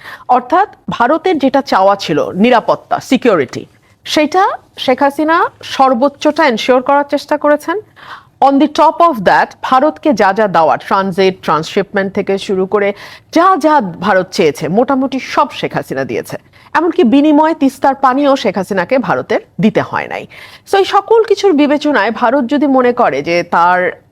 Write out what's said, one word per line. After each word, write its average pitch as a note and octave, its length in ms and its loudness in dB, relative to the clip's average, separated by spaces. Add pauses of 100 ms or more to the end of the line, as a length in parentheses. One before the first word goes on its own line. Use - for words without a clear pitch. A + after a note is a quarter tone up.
(280)
অর্থাৎ D#4 480 0 (140)
ভারতের D#4+ 480 0
যেটা C4+ 240 0
চাওয়া G3 340 2
ছিল, D3 360 -4
নিরাপত্তা, G#3 680 0
সিকিউরিটি, F#3+ 680 -2 (380)
সেটা F4+ 460 0 (280)
শেখ B3+ 260 -2
হাসিনা D#4+ 460 0 (140)
সর্বোচ্চটা C#4+ 840 0
এনশিওর B3+ 340 0
করার C#4+ 280 0
চেষ্টা D4 280 -4
করেছেন। D4 420 -2 (640)
On C4+ 100 4
the C#4 160 4
top D#4+ 440 2
of A3 120 -6
that, E3+ 220 2 (160)
ভারতকে D4+ 520 0
যা G3 200 0
যা G#3+ 140 0
দেওয়ার, D#3+ 300 2 (100)
ট্রানজিট, F#3+ 540 0
ট্রান্সশিপমেন্ট F#3+ 720 -2
থেকে G3 240 -2
শুরু F#3+ 280 -4
করে G3+ 280 -2 (380)
যা F#4 280 4
যা D4+ 220 2
ভারত F#3 500 -2
চেয়েছে, D#3 360 0
মোটামুটি C4 520 -2
সব - 320 -2
শেখ - 220 -8
হাসিনা C#3 300 -6
দিয়েছে। G#2 340 -8 (360)
এমনকি D#4+ 300 0
বিনিময়ে D4 500 2
তিস্তার C#4 420 0
পানিও C4+ 400 0
শেখ A3+ 220 -4
হাসিনাকে F#3+ 420 -2
ভারতের E3+ 400 -2 (220)
দিতে E3+ 200 2
হয় D2+ 260 -6
নাই। D#2+ 200 -10 (440)
So, G4 60 2
এই G4 80 2
সকল G#4 380 2
কিছুর G4+ 300 2
বিবেচনায় C#4+ 580 0
ভারত A#3+ 340 0
যদি C#4+ 220 0
মনে B3+ 260 2
করে E3+ 280 0
যে E3+ 220 -2
তার F3+ 580 0 (100)